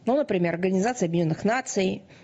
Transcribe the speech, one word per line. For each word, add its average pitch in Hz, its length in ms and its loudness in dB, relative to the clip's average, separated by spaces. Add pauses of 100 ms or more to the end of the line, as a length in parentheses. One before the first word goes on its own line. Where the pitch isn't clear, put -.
ну, 240 120 2
например, 175 360 0
Организация 190 540 0
Объединённых 165 400 0
Наций 202 560 -2 (220)